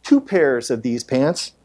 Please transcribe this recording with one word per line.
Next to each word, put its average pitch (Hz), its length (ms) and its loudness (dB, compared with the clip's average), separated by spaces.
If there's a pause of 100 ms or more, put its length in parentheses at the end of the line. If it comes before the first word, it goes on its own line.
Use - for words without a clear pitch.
two 285 180 2
pairs 139 500 0
of 113 120 -2
these 120 220 -2
pants 139 480 -2 (120)